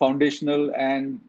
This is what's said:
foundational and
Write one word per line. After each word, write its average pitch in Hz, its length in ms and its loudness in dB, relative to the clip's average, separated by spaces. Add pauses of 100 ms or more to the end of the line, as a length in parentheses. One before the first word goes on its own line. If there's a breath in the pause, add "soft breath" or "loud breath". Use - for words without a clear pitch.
foundational 143 760 0
and 135 540 -2